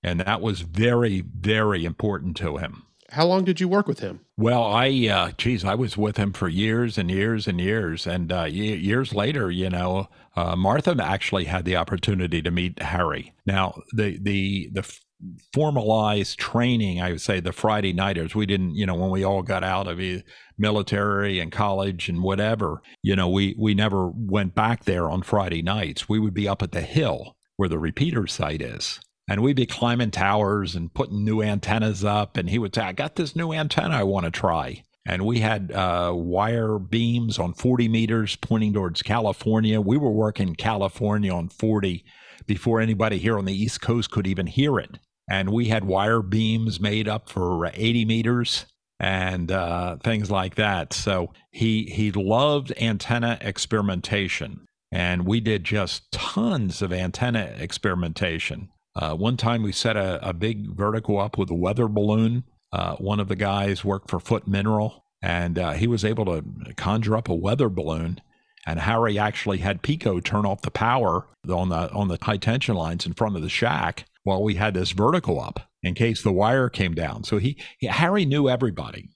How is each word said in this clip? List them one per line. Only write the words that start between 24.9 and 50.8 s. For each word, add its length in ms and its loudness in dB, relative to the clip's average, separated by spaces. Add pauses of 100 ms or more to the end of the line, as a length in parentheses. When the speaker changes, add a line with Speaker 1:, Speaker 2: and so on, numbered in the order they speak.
Speaker 1:
on 100 -2
Friday 400 0
nights. 480 -4
We 100 2
would 140 2
be 160 0
up 140 0
at 100 -4
the 80 -2
hill 560 -2 (200)
where 120 2
the 100 0
repeater 480 0
site 360 -4
is. 360 -8 (300)
And 140 2
we'd 140 4
be 100 2
climbing 440 0
towers 640 2
and 180 -4
putting 300 -2
new 200 2
antennas 600 0
up. 340 0
And 140 -2
he 80 0
would 160 -4
say, 80 0
"I 100 -4
got 220 -6
this 220 -4
new 160 -2
antenna 440 0
I 60 2
wanna 300 0
try." 500 -2 (240)
And 180 -2
we 140 2
had, 320 0
uh, 460 0
wire 640 0
beams 580 0
on 140 0
forty 360 2
meters 480 2
pointing 360 0
towards 300 -2
California. 760 2
We 180 2
were 120 2
working 460 0
California 760 0
on 160 -2
forty 560 0 (420)
before 340 2
anybody 380 2
here 200 2
on 60 -2
the 100 0
East 260 -2
Coast 300 0
could 160 0
even 220 -2
hear 320 2
it. 180 -12 (320)
And 200 0
we 160 2
had 180 2
wire 380 2
beams 580 0
made 260 0
up 220 -4
for 460 -2
eighty 300 2
meters 600 0 (320)
and, 540 -2
uh, 500 -2
things 260 0
like 280 -2
that. 360 0